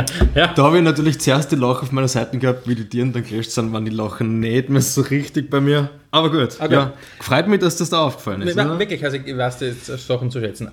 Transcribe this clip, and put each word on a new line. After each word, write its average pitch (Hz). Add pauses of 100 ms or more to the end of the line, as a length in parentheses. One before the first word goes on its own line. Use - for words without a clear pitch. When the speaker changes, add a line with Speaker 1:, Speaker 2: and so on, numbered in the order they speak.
(340)
Speaker 1:
Ja. 165
Speaker 2:
Da 139
hab 156
ich 175
natürlich 156
zuerst 135
die 156
Lache 127
auf 131
meiner 131
Seite 123
gehabt, 123
wie 120
die 110
Tieren 120
dann 117
gelöscht 110
sind, 113
waren 110
die 110
Lachen 110
nicht 117
mehr 135
so -
richtig 139
bei 139
mir. 143 (200)
Aber 160
gut, 143
Speaker 1:
Okay. 156
Speaker 2:
ja. 139 (280)
Freut 196
mich, 202
dass 175
das 170
da 165
aufgefallen 107
ist, 175
Speaker 1:
Nee, -
Speaker 2:
oder? 156
Speaker 1:
wirklich, 180
also 139
ich 135
weiß 123
jetzt 123
Sachen 127
zu 123
schätzen. 104